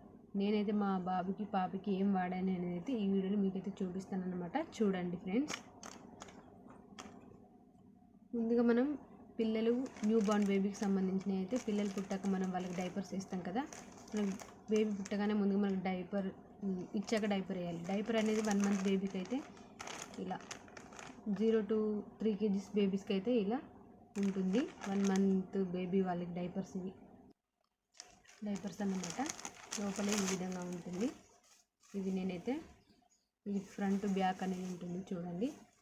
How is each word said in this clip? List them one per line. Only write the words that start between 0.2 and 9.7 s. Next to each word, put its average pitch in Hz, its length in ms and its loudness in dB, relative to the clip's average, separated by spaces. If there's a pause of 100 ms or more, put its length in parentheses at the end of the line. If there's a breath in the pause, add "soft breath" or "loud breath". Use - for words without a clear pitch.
నేనైతే 208 400 2
మా 196 80 2 (180)
బాబుకి, 185 380 -2 (100)
పాపకి 190 360 0 (100)
ఏం 202 160 4
వాడాను 185 400 0
అనేది 180 180 -2
అయితే 180 240 -4
ఈ 196 140 2
వీడియోలో 196 320 2
మీకైతే 190 340 -2
చూపిస్తాను 190 480 -2
అన్నమాట. 175 260 -4 (240)
చూడండి 180 460 2
ఫ్రెండ్స్, 233 340 0 (2750)
ముందుగా 233 340 6
మనం 240 160 6 (520)
పిల్లలు 220 320 2 (380)